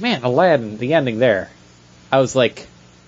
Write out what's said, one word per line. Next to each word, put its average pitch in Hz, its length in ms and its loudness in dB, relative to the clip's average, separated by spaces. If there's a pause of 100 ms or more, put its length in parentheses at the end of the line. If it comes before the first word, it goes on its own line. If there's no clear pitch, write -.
man, 208 240 -4
Aladdin, 127 540 2
the 123 160 -2
ending 127 260 -2
there. 104 300 0 (600)
I 131 80 2
was 131 160 0
like, 120 320 0 (420)